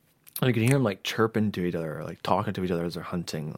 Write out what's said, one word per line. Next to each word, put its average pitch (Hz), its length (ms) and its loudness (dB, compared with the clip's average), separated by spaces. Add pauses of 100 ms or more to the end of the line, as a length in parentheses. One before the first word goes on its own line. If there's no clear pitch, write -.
(420)
And 131 60 2
you 123 60 4
can 113 100 2
hear 123 120 6
'em, 135 80 4
like, 101 200 -2
chirping 110 500 2
to 90 120 -2
each 87 100 0
other, 80 300 -4
like, 82 160 -10
talking 95 320 2
to 92 100 -4
each 90 80 0
other 85 140 0
as 82 80 -4
they're 85 100 -8
hunting 80 540 -4